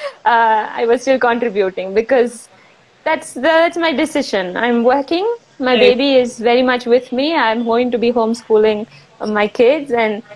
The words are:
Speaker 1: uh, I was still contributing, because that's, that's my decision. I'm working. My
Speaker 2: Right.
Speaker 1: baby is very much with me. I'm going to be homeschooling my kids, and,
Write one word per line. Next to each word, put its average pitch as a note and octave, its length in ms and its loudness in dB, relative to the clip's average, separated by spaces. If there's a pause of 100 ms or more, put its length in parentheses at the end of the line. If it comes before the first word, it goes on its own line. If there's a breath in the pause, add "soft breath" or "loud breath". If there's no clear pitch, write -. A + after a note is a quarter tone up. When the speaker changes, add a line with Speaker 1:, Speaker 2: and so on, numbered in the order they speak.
(260 loud breath)
Speaker 1:
uh, A3+ 420 2 (140)
I A#3+ 40 0
was A#3+ 160 2
still C4 180 0
contributing, G3+ 760 -2
because A#3+ 540 0 (540 soft breath)
that's, D#4 300 -4
that's D#4+ 440 2
my E4 160 0
decision. A#3 640 -2
I'm A#3 260 0
working. C#4+ 420 0 (340)
My B3+ 140 -2
Speaker 2:
Right. A#3+ 60 2
Speaker 1:
baby B3+ 360 4
is B3 240 0
very A#3+ 220 2
much B3+ 240 -2
with B3 260 0
me. C#4+ 240 -2
I'm A#3 300 0
going A#3 260 0
to B3 60 0
be A#3 140 0
homeschooling A3 760 0 (400 loud breath)
my G#3+ 220 -2
kids, C#4 440 0
and, A3 300 -2 (140)